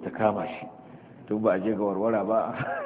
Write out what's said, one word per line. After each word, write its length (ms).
ta 60
kama 360
shi. 220
Tun 160
ba 100
a 80
je 140
ga 80
warwara 420
ba. 300